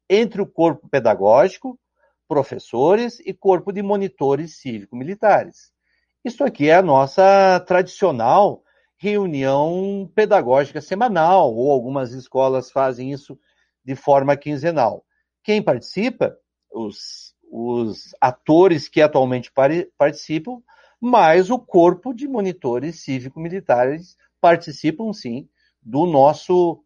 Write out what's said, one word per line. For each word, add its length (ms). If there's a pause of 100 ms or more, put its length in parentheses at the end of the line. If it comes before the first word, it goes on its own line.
entre 320
o 60
corpo 420
pedagógico, 920 (480)
professores 920
e 140
corpo 380
de 100
monitores 760
cívico-militares. 1120 (520)
Isso 200
aqui 260
é 60
a 60
nossa 840
tradicional 960 (340)
reunião 1160
pedagógica 640
semanal, 720
ou 180
algumas 420
escolas 580
fazem 400
isso 260 (460)
de 120
forma 400
quinzenal. 720 (380)
Quem 180
participa? 720 (360)
Os, 640 (160)
os 680
atores 720
que 120
atualmente 500
pare-, 460
participam, 640 (380)
mas 520
o 80
corpo 540
de 140
monitores 760
cívico-militares 1160 (240)
participam, 720
sim, 340 (340)
do 260
nosso, 800